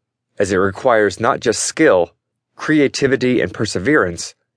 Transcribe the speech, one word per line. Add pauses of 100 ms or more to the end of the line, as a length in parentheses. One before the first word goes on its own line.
(380)
as
it
requires
not
just
skill, (440)
creativity,
and
perseverance, (220)